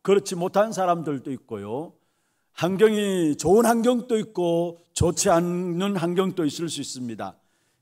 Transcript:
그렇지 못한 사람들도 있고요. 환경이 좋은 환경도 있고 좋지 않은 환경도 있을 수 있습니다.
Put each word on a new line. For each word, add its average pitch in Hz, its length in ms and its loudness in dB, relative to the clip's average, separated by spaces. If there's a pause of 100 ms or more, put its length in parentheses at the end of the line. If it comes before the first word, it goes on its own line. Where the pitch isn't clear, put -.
그렇지 196 340 2
못한 190 360 2
사람들도 170 600 -2
있고요. 120 600 -8 (680)
환경이 190 760 2
좋은 196 280 4
환경도 233 540 2
있고 170 640 -2 (120)
좋지 170 380 0
않은 175 640 0
환경도 180 480 0
있을 156 240 -4
수 143 120 -8
있습니다. 113 540 -10 (480)